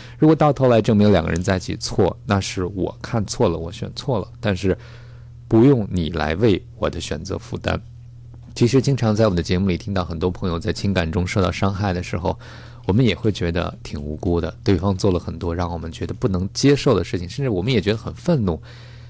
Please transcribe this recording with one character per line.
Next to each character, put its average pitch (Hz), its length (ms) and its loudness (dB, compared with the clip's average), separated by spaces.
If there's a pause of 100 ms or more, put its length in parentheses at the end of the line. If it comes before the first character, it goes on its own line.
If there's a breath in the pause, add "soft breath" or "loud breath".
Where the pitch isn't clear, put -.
(180 loud breath)
如 156 100 4
果 160 80 8
到 151 160 4
头 131 160 2
来 113 140 6
证 107 160 4
明 104 140 6
两 85 120 6
个 85 80 -2
人 85 120 -2
在 92 140 0
一 - 20 0
起 95 180 -6
错， - 480 0
那 98 160 0
是 92 240 -4
我 90 380 -4
看 113 220 -4
错 - 220 0
了， 82 100 0
我 85 140 -8
选 - 240 -8
错 117 240 -4
了， 85 80 -6 (120)
但 101 180 0
是 92 180 2 (720 loud breath)
不 110 160 6
用 127 280 6
你 82 180 -2
来 78 260 -2
为 98 260 4 (160)
我 76 120 -2
的 80 100 -10
选 78 240 -8
择 90 140 -8
负 - 180 -10
担。 85 240 -4 (760)
其 120 140 2
实 127 140 4
经 135 160 0
常 110 180 0
在 110 80 4
我 110 60 6
们 90 80 0
的 85 40 0
节 90 160 0
目 95 120 0
里 85 80 0
听 101 160 -8
到 92 100 0
很 85 160 -6
多 90 100 0
朋 90 200 -4
友 85 100 -2
在 85 140 -4
情 98 200 -2
感 87 160 0
中 87 160 -2
受 98 160 -2
到 90 80 2
伤 98 240 -2
害 95 200 -2
的 90 100 -4
时 - 140 -8
候， 87 200 -2 (480 loud breath)
我 92 60 0
们 120 120 4
也 101 120 4
会 110 160 -2
觉 90 180 -2
得 85 320 -2
挺 - 180 -10
无 73 180 -8
辜 85 240 0
的， 82 200 -6
对 98 140 2
方 92 220 0
做 101 120 2
了 87 80 2
很 82 220 -6
多 85 160 -4
让 87 160 -4
我 87 60 -8
们 82 120 -8
觉 85 160 -8
得 87 80 -6
不 - 140 -4
能 92 260 -2
接 139 220 4
受 131 180 2
的 90 80 2
事 90 160 -6
情， 87 120 -6
甚 139 160 -6
至 - 20 -2
我 92 140 -2
们 120 100 -2
也 117 80 4
觉 98 140 0
得 107 40 -2
很 107 160 -10
愤 151 300 0
怒。 85 180 -2 (480 loud breath)